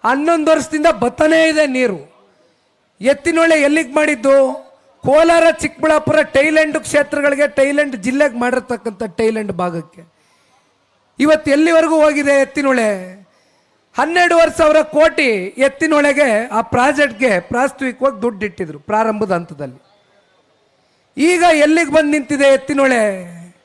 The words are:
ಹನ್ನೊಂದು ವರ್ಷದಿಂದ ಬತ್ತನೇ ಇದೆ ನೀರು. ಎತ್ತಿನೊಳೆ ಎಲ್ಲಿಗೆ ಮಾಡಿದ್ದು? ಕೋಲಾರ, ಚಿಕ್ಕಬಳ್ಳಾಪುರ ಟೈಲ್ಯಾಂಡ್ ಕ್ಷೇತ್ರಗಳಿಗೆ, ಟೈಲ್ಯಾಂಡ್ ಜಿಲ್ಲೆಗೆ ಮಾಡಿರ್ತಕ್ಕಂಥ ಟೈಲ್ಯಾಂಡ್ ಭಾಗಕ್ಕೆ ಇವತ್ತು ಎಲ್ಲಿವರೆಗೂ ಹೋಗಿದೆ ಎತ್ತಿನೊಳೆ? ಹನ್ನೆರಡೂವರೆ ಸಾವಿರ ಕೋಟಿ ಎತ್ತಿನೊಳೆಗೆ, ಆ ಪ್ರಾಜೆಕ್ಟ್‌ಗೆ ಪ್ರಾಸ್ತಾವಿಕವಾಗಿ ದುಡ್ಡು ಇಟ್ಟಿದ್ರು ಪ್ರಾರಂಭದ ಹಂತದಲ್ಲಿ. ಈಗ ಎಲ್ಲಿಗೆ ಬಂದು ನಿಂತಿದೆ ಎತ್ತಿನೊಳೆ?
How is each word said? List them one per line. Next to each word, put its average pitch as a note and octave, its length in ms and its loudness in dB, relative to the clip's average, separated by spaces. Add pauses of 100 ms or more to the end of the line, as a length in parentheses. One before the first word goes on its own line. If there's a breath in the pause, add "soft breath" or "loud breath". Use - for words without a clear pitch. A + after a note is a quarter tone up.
ಹನ್ನೊಂದು D4+ 460 0
ವರ್ಷದಿಂದ D#4 360 0
ಬತ್ತನೇ D#4 600 0
ಇದೆ D4+ 160 0
ನೀರು. B3 480 -6 (880)
ಎತ್ತಿನೊಳೆ D#4+ 600 0
ಎಲ್ಲಿಗೆ C#4+ 320 0
ಮಾಡಿದ್ದು? C4+ 600 2 (480)
ಕೋಲಾರ, E4 500 2
ಚಿಕ್ಕಬಳ್ಳಾಪುರ D#4 720 -2
ಟೈಲ್ಯಾಂಡ್ D4+ 580 0
ಕ್ಷೇತ್ರಗಳಿಗೆ, C#4+ 680 -2
ಟೈಲ್ಯಾಂಡ್ C#4+ 480 -2
ಜಿಲ್ಲೆಗೆ B3 440 -2
ಮಾಡಿರ್ತಕ್ಕಂಥ A#3+ 640 -6
ಟೈಲ್ಯಾಂಡ್ A3 480 -4
ಭಾಗಕ್ಕೆ E3+ 640 -10 (1040)
ಇವತ್ತು D#4 320 2
ಎಲ್ಲಿವರೆಗೂ D#4+ 500 2
ಹೋಗಿದೆ D4 300 2
ಎತ್ತಿನೊಳೆ? B3+ 840 -2 (840)
ಹನ್ನೆರಡೂವರೆ E4+ 600 2
ಸಾವಿರ D#4 240 4
ಕೋಟಿ D4 760 0
ಎತ್ತಿನೊಳೆಗೆ, C#4 920 0
ಆ A3 140 -2
ಪ್ರಾಜೆಕ್ಟ್‌ಗೆ B3+ 760 0
ಪ್ರಾಸ್ತಾವಿಕವಾಗಿ B3+ 840 -4
ದುಡ್ಡು G#3+ 240 -6
ಇಟ್ಟಿದ್ರು D#3 340 -10
ಪ್ರಾರಂಭದ G#3+ 520 -2
ಹಂತದಲ್ಲಿ. D3 520 -8 (1300)
ಈಗ F4 260 2 (100)
ಎಲ್ಲಿಗೆ D4+ 380 2
ಬಂದು D4+ 200 2
ನಿಂತಿದೆ C#4 340 -2
ಎತ್ತಿನೊಳೆ? C4 800 0 (420)